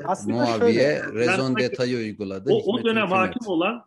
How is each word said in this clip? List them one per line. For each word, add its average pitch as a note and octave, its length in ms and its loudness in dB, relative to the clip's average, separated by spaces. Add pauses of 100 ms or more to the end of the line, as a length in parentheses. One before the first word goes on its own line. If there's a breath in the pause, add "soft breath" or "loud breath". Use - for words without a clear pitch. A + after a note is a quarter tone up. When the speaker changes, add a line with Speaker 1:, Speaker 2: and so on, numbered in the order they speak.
Speaker 1:
Aslında A2+ 320 -2
Speaker 2:
Muaviye A#2 220 2
Speaker 1:
şöyle. A#2+ 440 4
Speaker 2:
raison G#2+ 140 -8
Speaker 3:
Ben A#2+ 200 2
sanki C3 260 0
Speaker 2:
d'etat'ı B2 340 -2
uyguladı, G#2 560 -2
Speaker 3:
O, A3+ 40 6
o G#3 220 0
Speaker 2:
hikmet A3+ 60 -4
Speaker 3:
dönem A3 220 0
Speaker 2:
hükümet. F#3 120 2
Speaker 3:
hakim F#3 280 -2
olan, G3 400 -2